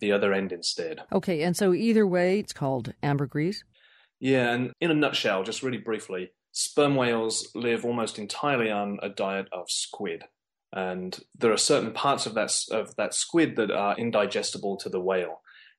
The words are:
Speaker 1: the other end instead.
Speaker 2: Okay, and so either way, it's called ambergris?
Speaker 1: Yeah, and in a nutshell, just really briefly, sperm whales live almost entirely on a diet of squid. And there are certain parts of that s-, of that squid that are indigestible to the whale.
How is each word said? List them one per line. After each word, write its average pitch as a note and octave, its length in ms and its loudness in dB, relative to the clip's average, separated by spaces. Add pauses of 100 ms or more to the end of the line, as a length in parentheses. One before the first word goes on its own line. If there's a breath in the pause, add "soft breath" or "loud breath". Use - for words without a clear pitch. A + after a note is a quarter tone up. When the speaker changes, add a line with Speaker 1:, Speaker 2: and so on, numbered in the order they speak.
Speaker 1:
the G#2 100 0
other G2+ 220 4
end G2 180 0
instead. E2+ 480 -6 (140)
Speaker 2:
Okay, F3+ 300 0
and F3 120 2
so F#3 200 4
either A3 320 4
way, F3+ 320 4
it's - 160 -8
called C3+ 480 -2
ambergris? D3 640 0 (540 soft breath)
Speaker 1:
Yeah, B2+ 320 2
and B2 300 -2
in E3+ 100 2
a D#3 40 4
nutshell, B2 480 2
just G#2+ 200 -6
really C3 140 -2
briefly, G2+ 540 -6 (220)
sperm C#3+ 440 2
whales A#2 580 0
live A#2 300 -2
almost A#2+ 340 -2
entirely A#2 520 0
on G2+ 320 -2
a G2+ 80 -4
diet G2 420 -2
of F2+ 180 -8
squid. - 540 -6 (480)
And F#2 480 -6 (160)
there A#2 160 4
are G#2 60 2
certain A2+ 340 2
parts C#3 320 0
of A2+ 80 -6
that G#2+ 120 0
s-, - 260 -4
of - 260 -4
that - 160 -2
squid D#3 440 2
that G#2+ 140 2
are G2+ 280 0
indigestible G#2 800 0
to - 100 -8
the F#2+ 140 -4
whale. F2+ 400 0 (360 loud breath)